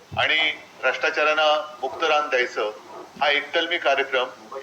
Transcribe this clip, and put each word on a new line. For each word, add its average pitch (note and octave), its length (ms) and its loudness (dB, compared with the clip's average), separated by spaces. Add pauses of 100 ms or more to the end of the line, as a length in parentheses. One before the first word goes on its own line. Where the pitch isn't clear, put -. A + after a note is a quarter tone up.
(180)
आणि D3+ 340 0 (300)
भ्रष्टाचारांना D3+ 1000 2
मुक्त - 220 -4
रान D3+ 260 2
द्यायचं, B2 420 0 (500)
हा D3+ 80 4
एककलमी E3 480 0
कार्यक्रम C3+ 480 2 (380)